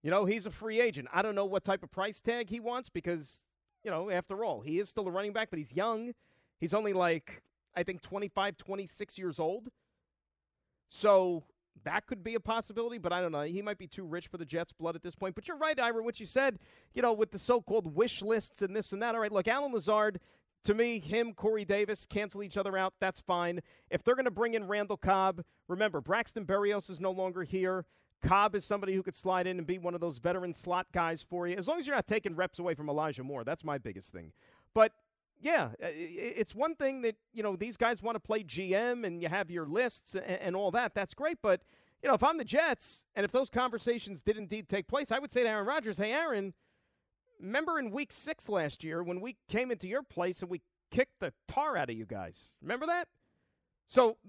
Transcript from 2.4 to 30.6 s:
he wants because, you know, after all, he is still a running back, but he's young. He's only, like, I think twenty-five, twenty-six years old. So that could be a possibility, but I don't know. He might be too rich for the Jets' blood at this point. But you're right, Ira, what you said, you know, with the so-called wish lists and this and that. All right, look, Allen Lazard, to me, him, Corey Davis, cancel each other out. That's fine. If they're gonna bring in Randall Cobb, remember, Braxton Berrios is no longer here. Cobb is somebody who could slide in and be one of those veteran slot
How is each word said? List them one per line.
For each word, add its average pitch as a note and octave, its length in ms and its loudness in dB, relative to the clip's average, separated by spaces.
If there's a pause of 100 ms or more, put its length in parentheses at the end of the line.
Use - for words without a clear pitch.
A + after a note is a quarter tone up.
he A#3 100 -6
wants A#3+ 300 -4
because, E3 520 -6 (420)
you G#3+ 60 -4
know, F3+ 200 -2
after F#3+ 340 -2
all, D3 160 -2
he D3+ 180 -2
is G3+ 120 -2
still G3+ 180 -2
a - 20 -2
running G3 220 -2
back, G#3+ 160 -2
but E3+ 100 -6
he's C3+ 140 -10
young. A3+ 400 0 (460)
He's E3+ 160 -2
only, G#3 180 2
like, F3 500 0 (320)
I F3 80 -2
think F3+ 200 -6
twenty-five, G3 560 -2
twenty-six G3 600 -10
years F3 220 -4
old. G#3 300 -2 (1160)
So F#3 560 4 (400)
that F3 220 -4
could G3+ 160 -10
be A3+ 120 -6
a A3 60 0
possibility, A3+ 580 -4
but E3+ 120 -4
I F3+ 120 0
don't E3+ 100 -2
know. D3 80 -2
He E3+ 220 -4
might G#3 160 -6
be F#3 80 -16
too F#3+ 180 -12
rich E3+ 240 -8
for - 80 -14
the E3+ 80 -8
Jets' E3 280 -6
blood E3 240 -6
at E3+ 60 -14
this F3 120 -10
point. F#3+ 200 -6
But - 140 -12
you're E4+ 80 -6
right, D#4 240 0
Ira, A#3 220 0
what A#3 180 -4
you G#3 60 -12
said, C4 320 2 (340)
you B3 80 -2
know, A#3 140 6
with G#3+ 160 2
the G3 80 -8
so-called A3 560 2
wish G#3+ 260 4
lists G#3+ 400 0
and G3 160 -2
this G#3 160 -4
and G3+ 100 -2
that. A#3 120 2
All A3+ 80 0
right, G#3+ 100 0
look, G3+ 160 4
Allen C4+ 240 2
Lazard, G#3+ 480 4 (440)
to G#3 100 4
me, A#3 240 4
him, G#3+ 340 0
Corey G#3+ 320 2
Davis, G3+ 400 0
cancel G#3 380 -4
each G3+ 160 -4
other G3 180 0
out. F#3+ 240 2
That's F#3+ 200 -2
fine. F3 400 0 (280)
If - 140 0
they're B3 140 6
gonna B3+ 140 2
bring A3+ 220 0
in G#3+ 140 0
Randall G#3 320 -2
Cobb, F#3+ 440 4 (260)
remember, F3+ 340 0
Braxton G#3 420 -2
Berrios G3+ 460 0
is D#3+ 100 -10
no F#3+ 120 0
longer F#3 320 -4
here. F#3 420 -2 (340)
Cobb G3+ 340 6
is G3+ 120 -2
somebody G3+ 260 0
who F#3+ 100 2
could F3 120 -6
slide F#3 320 0
in F#3 100 -2
and E3+ 100 -4
be F#3 120 -2
one F3 160 -4
of E3 80 -4
those D#3 160 -4
veteran F3+ 340 0
slot F3+ 400 -2